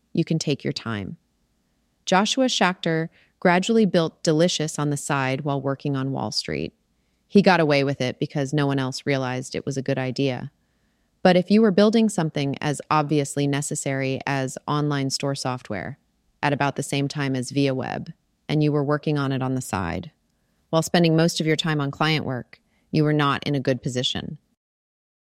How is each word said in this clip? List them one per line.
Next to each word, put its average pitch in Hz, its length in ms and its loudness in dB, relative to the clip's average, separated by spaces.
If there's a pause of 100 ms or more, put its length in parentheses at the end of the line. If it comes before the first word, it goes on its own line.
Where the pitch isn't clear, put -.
(140)
you 165 100 2
can 160 140 0
take 147 260 -2
your 147 100 -4
time. 113 440 -6 (880)
Joshua 214 400 2
Schachter 175 640 0 (300)
gradually 185 460 4
built 170 380 0
Delicious 156 560 0
on 147 100 0
the 147 80 -2
side 135 440 -2
while 139 200 -2
working 139 340 -4
on 135 160 -2
Wall 127 200 -4
Street. - 420 -6 (540)
He 202 140 6
got 175 180 6
away 147 240 4
with 135 160 0
it 123 200 -2
because 143 340 -2
no 147 140 2
one 139 120 0
else 127 260 -6
realized 131 500 -4
it - 100 -6
was 135 100 -4
a 135 60 -4
good 135 160 -2
idea. 131 540 -4 (720)
But 185 120 8
if 180 160 2
you 214 100 6
were 220 100 6
building 214 360 4
something 147 540 -2
as 147 280 -2
obviously 147 580 0
necessary 139 800 -2
as 135 320 -2 (100)
online 147 420 0
store 139 260 -4
software 123 640 -8 (420)
at 143 120 0
about 139 220 -2
the 143 80 -6
same 143 240 -2
time 139 280 -4
as 127 160 -6
ViaWeb, 135 640 -2 (340)
and 151 160 2
you 147 80 2
were 147 120 0
working 147 340 0
on 139 160 -2
it 131 80 -2
on 131 140 -2
the 131 60 -4
side, 90 500 -6 (580)
while 160 120 2
spending 160 360 2
most 170 240 2
of 156 60 -2
your 156 100 2
time 151 240 -2
on 139 100 -4
client 156 320 0
work, - 380 -8 (300)
you 156 120 2
were 151 100 2
not 143 320 0
in 143 100 -2
a 139 40 -2
good 127 220 -2
position. 127 560 -6 (1000)